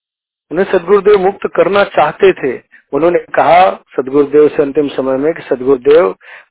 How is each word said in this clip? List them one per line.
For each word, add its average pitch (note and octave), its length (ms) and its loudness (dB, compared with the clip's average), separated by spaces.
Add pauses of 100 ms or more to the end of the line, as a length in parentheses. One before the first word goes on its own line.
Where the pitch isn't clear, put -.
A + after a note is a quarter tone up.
(500)
उन्हें E3+ 140 -2
सदगुरुदेव F#3+ 540 0
मुक्त G3 380 -4
करना F#3+ 280 0
चाहते F3+ 480 0
थे। B2 300 -6 (300)
उन्होंने E3 260 0
कहा D#3+ 520 2
सदगुरुदेव C#3+ 800 0
से - 140 -2
अंतिम C#3+ 260 -2
समय C3 280 -4
में D3+ 180 -2
कि - 80 -18
"सदगुरुदेव, C#3 760 0 (340)